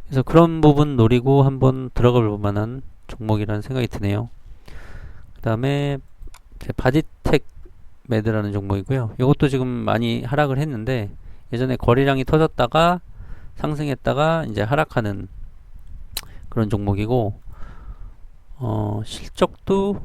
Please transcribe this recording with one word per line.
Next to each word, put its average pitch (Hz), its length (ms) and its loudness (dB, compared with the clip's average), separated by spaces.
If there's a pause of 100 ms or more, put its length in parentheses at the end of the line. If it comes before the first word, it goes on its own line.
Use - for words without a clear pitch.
그래서 135 160 0
그런 165 400 6
부분 147 340 6
노리고 123 480 6
한번 131 500 2
들어가 123 260 4
볼 104 180 2
만한 104 440 -2 (260)
종목이라는 107 540 -2
생각이 127 260 -2
드네요. 107 420 -4 (1040)
그다음에 139 640 0 (640)
이제 - 120 -8
바디텍 - 680 2 (600)
매드라는 107 500 0
종목이고요. 101 680 -2
이것도 139 300 4
지금 131 180 0
많이 117 560 0
하락을 135 360 0
했는데 120 500 -2 (420)
예전에 127 260 0
거래량이 131 480 4
터졌다가 160 760 2 (540)
상승했다가 147 920 0
이제 104 120 -2
하락하는 107 680 0 (1200)
그런 110 200 0
종목이고, 104 680 0 (1160)
어, 107 480 -2
실적도 - 1000 -2